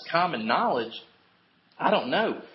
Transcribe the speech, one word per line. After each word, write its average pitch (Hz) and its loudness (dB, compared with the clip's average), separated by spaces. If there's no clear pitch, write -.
common 165 0
knowledge, 143 0
I 180 0
don't 220 2
know. 180 0